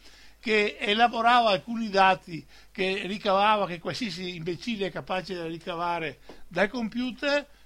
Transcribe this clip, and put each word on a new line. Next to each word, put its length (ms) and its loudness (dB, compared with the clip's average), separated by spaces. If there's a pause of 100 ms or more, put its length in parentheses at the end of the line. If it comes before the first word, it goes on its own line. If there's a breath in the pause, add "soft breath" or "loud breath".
(380 loud breath)
che 400 0
elaborava 720 4
alcuni 400 -2
dati 560 2 (240 loud breath)
che 360 -2
ricavava, 600 2
che 140 -6
qualsiasi 560 -6
imbecille 500 -4
è 60 -2
capace 420 -6
di 140 -6
ricavare 720 -4 (260 loud breath)
dal 220 2
computer, 760 -2 (220 soft breath)